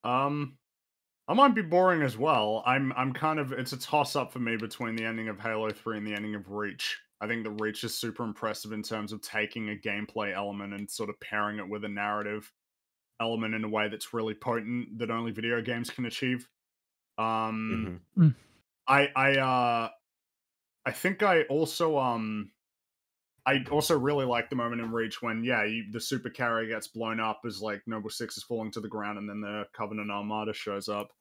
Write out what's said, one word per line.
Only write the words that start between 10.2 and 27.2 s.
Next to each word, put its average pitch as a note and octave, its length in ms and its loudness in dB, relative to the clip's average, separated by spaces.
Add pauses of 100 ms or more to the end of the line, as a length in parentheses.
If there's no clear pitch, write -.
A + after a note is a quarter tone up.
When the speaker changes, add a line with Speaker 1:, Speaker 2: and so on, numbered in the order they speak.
Speaker 1:
element G2+ 400 -6
and G#2 160 -8
sort G#2+ 200 -6
of - 100 -10
pairing G#2+ 380 -2
it F#2+ 100 -8
with G#2 160 -6
a G#2+ 40 -6
narrative G#2 640 -4 (680)
element A2+ 340 0
in A2 100 -2
a G#2+ 40 -4
way G#2+ 200 2
that's G#2+ 240 -8
really A2 220 -2
potent A#2 640 -4
that A2+ 120 -2
only A2+ 220 -2
video A#2 300 0
games A#2+ 280 -4
can B2+ 140 -6
achieve. B2 440 -2 (680)
Um, A2 840 -2 (140)
Speaker 2:
Mm-hmm. F#3 60 8
Speaker 3:
Mm. D3+ 120 8 (540)
Speaker 1:
I, C#3 280 8
I, C3+ 220 6
uh, B2 500 4 (960)
I C3+ 80 0
think F#3+ 320 0
I F3 200 8
also, D#3 540 2
um, A2 540 0 (920)
I C3+ 280 4
also D3+ 260 4
really C#3 280 2
like A#2+ 240 0
the C#3 60 -4
moment A#2 260 -2
in A2+ 100 -4
Reach A2+ 300 -2
when, A2+ 200 -2
yeah, A#2 220 2
you, G#2+ 260 -4
the A2 100 -6
super B2 300 -4
carrier A#2 380 -2
gets A2 200 -6
blown A2+ 300 -4
up A2 280 -2